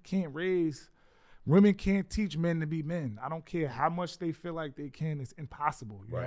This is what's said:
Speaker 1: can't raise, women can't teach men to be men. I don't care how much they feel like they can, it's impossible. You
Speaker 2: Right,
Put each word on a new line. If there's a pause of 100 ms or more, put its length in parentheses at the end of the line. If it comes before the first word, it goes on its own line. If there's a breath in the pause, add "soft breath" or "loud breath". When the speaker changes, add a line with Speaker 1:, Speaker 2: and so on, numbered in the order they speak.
Speaker 1:
can't
raise, (560 soft breath)
women
can't
teach
men
to
be
men.
I
don't
care
how
much
they
feel
like
they
can,
it's
impossible.
You
Speaker 2:
Right,